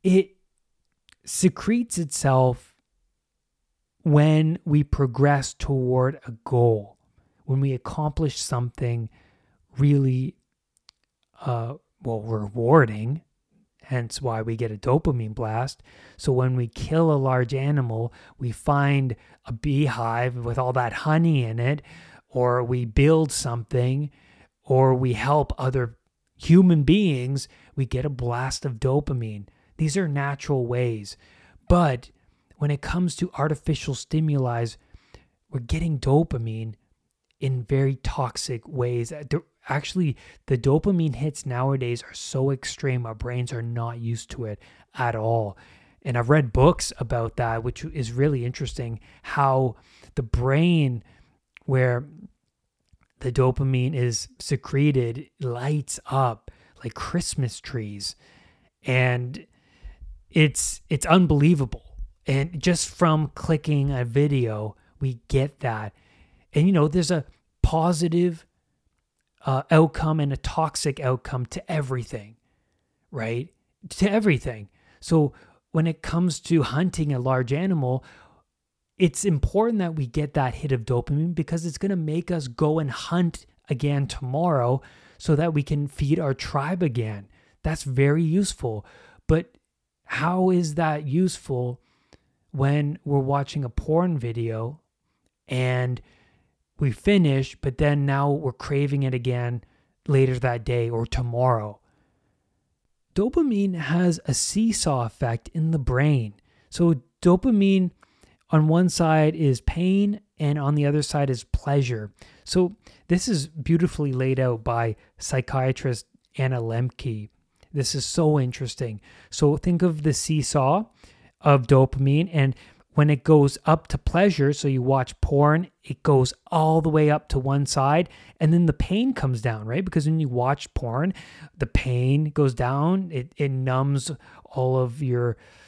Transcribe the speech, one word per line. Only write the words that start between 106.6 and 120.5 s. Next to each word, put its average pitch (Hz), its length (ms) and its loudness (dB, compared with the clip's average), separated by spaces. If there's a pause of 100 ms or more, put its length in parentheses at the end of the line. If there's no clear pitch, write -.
So 170 320 2 (200)
dopamine 196 720 4 (580)
on 156 160 6
one 170 220 4
side 160 480 2
is 139 240 2
pain 196 600 0 (200)
and 147 180 0
on 143 160 0
the 147 120 2
other 147 160 2
side 143 280 0
is 120 140 -4
pleasure. 123 680 -2 (300)
So 180 320 0 (320)
this 180 220 0
is 160 180 0
beautifully 160 640 0
laid 131 280 0
out 120 240 0
by 117 320 -2 (220)
psychiatrist 131 880 -2 (300)
Anna 131 240 0
Lembke. 113 680 -4 (440)
This 139 220 -2
is 135 100 -4
so 151 360 2
interesting. 123 600 -6 (300)
So 151 260 2
think 175 260 0
of 160 200 0
the 151 100 2
seesaw 151 760 0 (540)